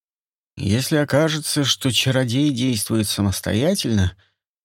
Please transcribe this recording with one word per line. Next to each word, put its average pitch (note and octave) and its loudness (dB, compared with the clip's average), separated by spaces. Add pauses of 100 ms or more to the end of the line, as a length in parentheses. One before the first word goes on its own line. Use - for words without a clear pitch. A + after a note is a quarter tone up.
(560)
Если A#2 0
окажется, D3 0
что B2+ -2
чародей C3 2
действует A2+ 0
самостоятельно, G#2 0 (480)